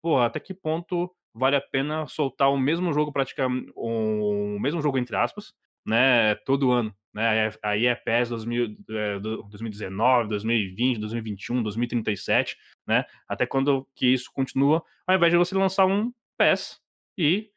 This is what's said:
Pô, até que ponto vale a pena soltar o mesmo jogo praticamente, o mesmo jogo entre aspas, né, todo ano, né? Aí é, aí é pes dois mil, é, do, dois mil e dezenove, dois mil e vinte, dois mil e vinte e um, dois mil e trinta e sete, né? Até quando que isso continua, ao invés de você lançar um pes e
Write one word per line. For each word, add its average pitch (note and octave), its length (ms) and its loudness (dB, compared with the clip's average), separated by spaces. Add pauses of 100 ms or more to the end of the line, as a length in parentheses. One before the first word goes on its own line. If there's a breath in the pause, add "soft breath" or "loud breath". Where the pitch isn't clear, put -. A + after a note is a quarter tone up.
Pô, D#3+ 160 2
até B2 220 2
que - 140 -12
ponto E3+ 600 -4 (200)
vale C3 200 2
a E3+ 60 2
pena D3+ 460 -4
soltar C#3 440 0
o C#3 80 2
mesmo E3 340 0
jogo D3 200 0
praticamente, C3 640 -2
o G#2+ 800 -2
mesmo D3 220 -2
jogo C#3 180 0
entre B2 160 -4
aspas, B2+ 380 -2 (340)
né, A2+ 480 2 (120)
todo C3+ 240 2
ano, A2+ 240 0 (180)
né? A2 160 -2
Aí A2 100 2
é, A2 140 0 (100)
aí G#2+ 240 0
é B2 80 2
pes A#2 340 0
dois A2+ 160 -4
mil, A#2 320 -2 (140)
é, G#2+ 280 -4
do, G#2+ 260 -6
dois G2+ 160 -14
mil A2+ 80 -6
e - 20 -6
dezenove, G#2+ 580 0
dois G#2 160 -4
mil A#2 120 0
e G2+ 120 -2
vinte, A2+ 300 -2
dois G#2+ 140 -6
mil A#2 80 -4
e A2 40 -10
vinte G#2 200 -8
e - 80 -6
um, B2 100 0
dois G#2+ 140 -4
mil A#2+ 80 0
e A#2 40 -6
trinta A2+ 240 -2
e G2 40 -2
sete, A#2 400 -2 (300 soft breath)
né? A#2 180 2 (220 loud breath)
Até A2 200 -2
quando C3+ 480 0
que C3 120 -2
isso B2+ 260 2
continua, C#3 500 2 (240 soft breath)
ao F#3 100 4
invés E3+ 160 4
de F3 60 4
você F3 160 2
lançar F#3+ 320 2
um G#3 260 0 (240)
pes - 420 0 (380)
e F#3 400 0